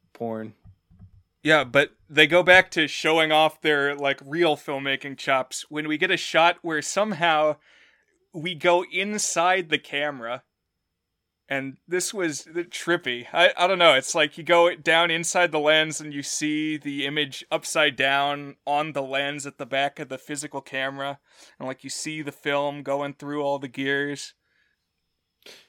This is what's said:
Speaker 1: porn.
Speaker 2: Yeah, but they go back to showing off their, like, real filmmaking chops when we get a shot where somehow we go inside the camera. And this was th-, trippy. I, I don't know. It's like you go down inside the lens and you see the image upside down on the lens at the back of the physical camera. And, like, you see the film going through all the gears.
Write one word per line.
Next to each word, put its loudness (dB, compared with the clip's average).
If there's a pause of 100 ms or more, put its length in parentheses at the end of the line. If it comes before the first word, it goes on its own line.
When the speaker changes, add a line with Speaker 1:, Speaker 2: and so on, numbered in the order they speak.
(120)
Speaker 1:
porn. -10 (880)
Speaker 2:
Yeah, 4
but 2 (160)
they 8
go 4
back 6
to 0
showing 0
off 2
their, 0
like, -2
real 2
filmmaking -6
chops -2
when -6
we 0
get 0
a 2
shot 2
where -4
somehow 0 (800)
we -8
go 2
inside 0
the 2
camera. -6 (1040)
And -6 (100)
this -4
was -4
th-, -8
trippy. -4
I, 4
I 2
don't 0
know. 8
It's -2
like 0
you -14
go 4
down 2
inside 0
the -2
lens 2
and -12
you -8
see -4
the -6
image -6
upside 0
down -2 (100)
on -2
the -4
lens -4
at -14
the -12
back -2
of -12
the -8
physical -12
camera. -8 (400)
And, -10
like, -10
you -16
see -8
the -10
film -4
going -4
through -8
all -2
the -10
gears. -4 (1300)